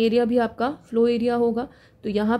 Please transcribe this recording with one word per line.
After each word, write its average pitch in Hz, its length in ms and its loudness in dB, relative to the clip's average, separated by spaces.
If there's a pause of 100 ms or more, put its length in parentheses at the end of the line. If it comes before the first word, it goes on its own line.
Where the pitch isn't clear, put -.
एरिया 233 200 2
भी 240 140 0
आपका 226 320 -2 (200)
फ्लो 233 180 2
एरिया 240 260 0
होगा। 240 340 -2 (360)
तो 220 40 -4
यहाँ 214 320 0